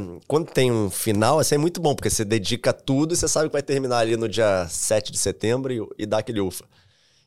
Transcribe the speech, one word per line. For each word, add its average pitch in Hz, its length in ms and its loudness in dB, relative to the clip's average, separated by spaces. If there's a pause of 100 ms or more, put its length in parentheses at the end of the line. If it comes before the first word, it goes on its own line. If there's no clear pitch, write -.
(260)
quando 165 240 0
tem 127 220 2
um 107 180 0
final, 110 480 2
assim, 151 180 2
é - 20 4
muito 170 240 0
bom, 151 120 2
porque 107 160 -2
você 110 140 -2
dedica 110 480 0
tudo 143 420 0
e 170 40 -2
você 160 100 -2
sabe 156 220 0
que - 40 -16
vai 143 80 0
terminar 135 360 0
ali 113 180 2
no 113 140 -2
dia 98 400 2
sete - 420 -2
de - 60 -6
setembro 123 560 -2
e, 107 300 -8
e - 20 -4
dá 107 140 0
aquele 110 200 -4
ufa. 92 240 -4 (640)